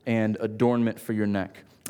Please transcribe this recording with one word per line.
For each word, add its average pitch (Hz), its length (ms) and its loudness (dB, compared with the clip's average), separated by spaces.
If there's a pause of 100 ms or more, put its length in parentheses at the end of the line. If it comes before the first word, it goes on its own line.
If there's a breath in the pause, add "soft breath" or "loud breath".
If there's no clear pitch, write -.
and 110 340 0
adornment 117 580 2
for - 140 -8
your 107 140 0
neck. 98 380 -4 (260 soft breath)